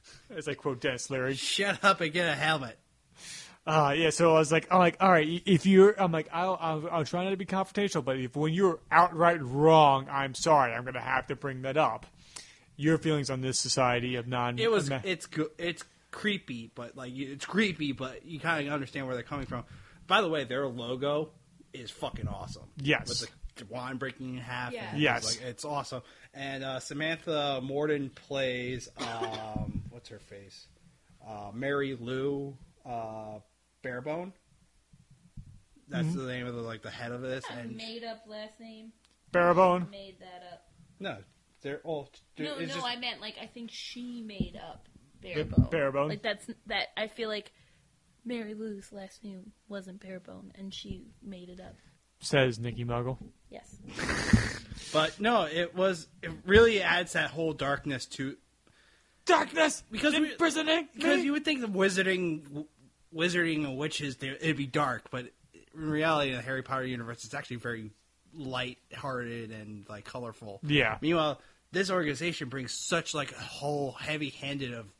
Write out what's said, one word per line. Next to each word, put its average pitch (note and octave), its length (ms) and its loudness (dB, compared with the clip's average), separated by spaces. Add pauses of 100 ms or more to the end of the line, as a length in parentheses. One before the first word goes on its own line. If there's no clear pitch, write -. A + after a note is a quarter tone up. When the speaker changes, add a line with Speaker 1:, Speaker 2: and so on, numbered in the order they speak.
(340)
Speaker 1:
As D#3 140 -8
I C#3+ 60 -2
quote C3 260 -4
Dennis B2+ 300 -2
Leary. C3 260 -2
Speaker 2:
"Shut G3 480 -2
up G3 180 6
and D#3 120 -2
get F3 160 2
a D3 60 2
helmet." C#3+ 420 0 (920)
Speaker 1:
Uh, D3+ 260 6
yeah, D#3+ 140 4
so E3 260 6
I D#3+ 40 10
was D3+ 120 4
like, D#3+ 200 4
I'm F#3 80 8
like, E3+ 200 6
"All F#3+ 120 8
right, D#3 160 8
i-, E3+ 180 -2
if F#3 220 6
you're," G3 340 12
I'm F3+ 100 4
like, D#3+ 220 0
"I'll, F3+ 260 0
I'll, D#3+ 320 -2
I'll E3 140 0
try F3 180 -2
not F#3+ 60 0
to G3 80 0
be F#3+ 80 -6
confrontational, F#3+ 580 0
but C3 140 0
if, B2+ 180 -6
when D#3 180 2
you're F3+ 260 4 (100)
outright E3+ 540 8
wrong, C#3 640 10
I'm C#3 240 0
sorry, C3+ 400 6
I'm A#2+ 120 -4
gonna B2+ 160 -6
have C3 260 0
to C#3+ 80 -4
bring C3 260 -6
that C3+ 160 0
up. A#2+ 280 2 (720)
Your D3+ 200 4
feelings D3 320 0
on C3 120 -4
this C3 180 -2
society B2 560 2
of A#2+ 120 -6
non-" B2 300 -2
Speaker 2:
It A3+ 140 2
was, F3+ 180 2
Speaker 1:
Ama- C3+ 160 -2
Speaker 2:
it's F#3 220 -4
go-, D3+ 320 -2
it's E3+ 240 -4 (280)
creepy, C3 600 -4
but, A#2+ 240 -12
like, B2+ 160 -12
you, C3+ 200 -8
it's C#3+ 120 -10
creepy, F3 460 2
but B2+ 340 -8
you D#3+ 140 -10
kinda D3+ 320 0
understand C#3 340 -4
where B2+ 100 -4
they're A#2 80 -6
coming C#3 220 -6
from. B2 180 -8 (440)
By G3 140 4
the F3+ 80 0
way, D#3 160 -2
their B2+ 220 -2
logo C3 640 -4 (420)
is B2 200 -12
fucking - 360 -8
awesome. F#2+ 360 -10 (140)
Speaker 1:
Yes. C3+ 440 0
Speaker 2:
With A2+ 80 -8 (280)
the A#2 80 -16
wand B2 340 -8
breaking C3 340 -8
in B2+ 80 -8
half. B2 320 -6
Speaker 3:
Yeah. - 200 -10
Speaker 2:
And C#3+ 60 -2
Speaker 1:
Yes. A#2+ 280 4
Speaker 2:
it's, A2+ 140 -4
like, B2+ 80 -10
it's A#2+ 160 -10
awesome. C#3 360 -6 (320)
And, C#3 300 -8
uh, C3+ 160 -6
Samantha D3+ 840 -2
Morden C#3+ 480 0
plays, B2 880 -4
um, A2 880 -6
<coughs> - 60 -12
what's A#2 180 -20
her G#2+ 80 -16
face? G2 480 -20 (640)
Uh, G2+ 260 -12
Mary C3+ 460 -2
Lou, C3+ 580 -4 (260)
uh, A2 540 -10 (460)
Barebone. D3+ 500 -6 (1500)
That's E3+ 200 -2
Speaker 1:
Mm-hmm. E3+ 100 -2
Speaker 2:
the C3 100 -4
name B2 200 -6
of A#2+ 80 -8
the, A#2+ 60 -6
like, A2+ 200 -8
the G#2+ 80 -12
head A#2 220 -10
of B2 100 -8
this. C3 260 -6
Speaker 3:
That's B2 120 -10
a - 20 -10
Speaker 2:
And A3 140 -10
Speaker 3:
made-up A3+ 520 -12
last G#3+ 320 -14
name. A3+ 320 -18 (400)
Speaker 1:
Barebone. F3 600 6
Speaker 3:
Made G3 300 -18
that F3+ 300 -18
up. E3+ 120 -20 (360)
Speaker 2:
No, F3 180 -8 (440)
they're C#3+ 220 -8
all. D3+ 260 -6 (260)
They're, D3+ 120 -6
Speaker 3:
No, D4+ 100 -6
Speaker 2:
it's E3 120 -6
Speaker 3:
no, - 120 -6
Speaker 2:
just B3+ 60 -4
Speaker 3:
I A#3+ 100 -4
meant, A#3+ 240 -8
like, G#3+ 200 -12
I A3+ 40 -12
think A#3 260 -14
she A#3+ 500 -12
made G#3+ 400 -8
up - 260 -16 (340)
Speaker 1:
Ba-, F#3 120 -14 (120)
Speaker 3:
Barebone. - 260 4
Speaker 1:
Barebone. C#3+ 380 0
Speaker 3:
Like, F3 140 -6
that's, G#3 220 -6 (220)
that, G3+ 200 -2 (100)
I G#3+ 100 -4
feel A3 220 -8
like G#3 220 -8 (760)
Mary A#3 280 -6
Lou's G#3+ 380 -10
last G3 320 -16
name G3 280 -16 (180)
wasn't F#3+ 320 -12
Barebone, F#3 540 -16
and G3 180 -12
she F#3+ 300 -12 (200)
made F3+ 260 -14
it F3+ 120 -16
up. F3+ 140 -18 (440)
Speaker 1:
Says B2+ 400 2
Nikki A#2 260 -8
Muggle. A#2+ 320 -4 (320)
Speaker 3:
Yes. - 260 -20 (220)
Speaker 2:
<laughs> - 680 2 (260)
But D#3 300 2
no, A3 220 4
it E3+ 320 -2
was, F#3 320 0 (160)
it E3+ 80 -8 (140)
really G#3+ 360 8
adds F3 320 0
that D#3 160 0
whole D#3 240 -2
darkness C#3 540 -2
to C3+ 280 -6 (920)
Speaker 1:
Darkness D#4 640 2
Speaker 2:
because C#4+ 280 2
we, D4+ 120 0
Speaker 1:
imprisoning D#4+ 640 2
Speaker 2:
because D4 240 4
Speaker 1:
me. F4 60 0
Speaker 2:
you C#4+ 80 2
would D4+ 120 -2
think D4 160 0
the A#3 60 -4
wizarding, F3+ 960 0 (500)
wizarding E3 500 2
and C3 120 -6
witches, D3 400 -4
they, C3+ 120 -6
it'd D3 280 -2
be C#3+ 80 -2
dark, C3 460 -2
but B2 140 -6 (500)
in D#3 160 -6
reality, D3+ 400 2
in B2+ 60 -4
the A#2 40 -6
Harry C3 220 -4
Potter C3 240 -4
universe, A#2 360 -8
it's A2+ 120 -12
actually C3+ 220 -8
very A2+ 340 -8 (420)
light-hearted B2+ 1160 -8
and, G#2+ 360 -14
like, G#2 180 -14
colorful. A2+ 580 -12
Speaker 1:
Yeah. C3+ 380 2
Speaker 2:
Meanwhile, D3+ 380 0 (320)
this F#3 200 0
organization D#3 580 -2
brings B2+ 240 -8
such, - 400 -4
like, C#3+ 180 -4
a - 80 -14
whole C#3+ 520 -4
heavy-handed C#3 800 -6
of A2+ 140 -12 (120)